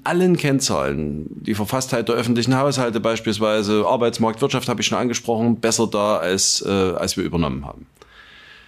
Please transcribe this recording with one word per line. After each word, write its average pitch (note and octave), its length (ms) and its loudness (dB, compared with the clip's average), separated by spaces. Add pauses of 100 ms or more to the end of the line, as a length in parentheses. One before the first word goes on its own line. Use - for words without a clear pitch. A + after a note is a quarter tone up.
allen F3 340 4
Kennzahlen, D2+ 920 0
die - 260 -6
Verfasstheit A#2 540 -2
der A#2 80 2
öffentlichen A#2+ 400 2
Haushalte B2+ 440 0
beispielsweise, G#2+ 840 0
Arbeitsmarkt, A2+ 560 0
Wirtschaft C3 260 0
habe A#2 120 -2
ich - 80 -2
schon G#2+ 100 0
angesprochen, A#2 640 0
besser - 260 2
da, G#2 320 0
als, F2+ 480 0
äh, - 40 -2
als F#2+ 460 0
wir G2 80 -2
übernommen D2+ 400 -2
haben. - 220 -14 (800)